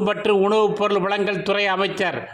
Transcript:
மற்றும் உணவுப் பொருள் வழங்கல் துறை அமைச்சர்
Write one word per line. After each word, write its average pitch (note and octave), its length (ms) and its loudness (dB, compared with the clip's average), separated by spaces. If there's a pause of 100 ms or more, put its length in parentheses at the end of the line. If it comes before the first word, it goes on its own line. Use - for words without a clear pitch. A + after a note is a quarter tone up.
மற்றும் G#3 420 0
உணவுப் G#3 340 2
பொருள் G3+ 260 0
வழங்கல் G3 420 -2
துறை G3+ 220 0
அமைச்சர் F#3 500 -2 (160)